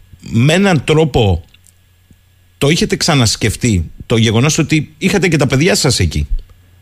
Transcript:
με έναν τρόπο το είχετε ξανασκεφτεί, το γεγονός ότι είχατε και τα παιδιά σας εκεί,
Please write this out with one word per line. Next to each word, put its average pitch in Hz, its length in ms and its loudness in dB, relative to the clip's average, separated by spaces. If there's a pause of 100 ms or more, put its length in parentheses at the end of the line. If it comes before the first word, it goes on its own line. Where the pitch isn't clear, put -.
(200)
με 135 320 0
έναν 185 320 2
τρόπο 135 600 0 (1120)
το 139 100 0
είχετε 175 280 0
ξανασκεφτεί, 110 920 0 (160)
το 117 100 0
γεγονός 113 420 2
ότι 156 400 -2
είχατε 190 300 0
και 160 80 2
τα 139 100 2
παιδιά 139 280 2
σας - 240 0
εκεί, 76 300 -2 (540)